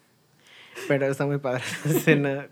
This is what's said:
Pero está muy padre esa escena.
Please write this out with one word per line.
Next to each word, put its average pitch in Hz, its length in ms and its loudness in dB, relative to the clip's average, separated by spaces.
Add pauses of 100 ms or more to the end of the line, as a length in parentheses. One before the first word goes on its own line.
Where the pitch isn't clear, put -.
(880)
Pero 139 180 2
está 139 180 0
muy 143 140 0
padre 127 240 -4 (220)
esa 147 60 0
escena. 143 600 2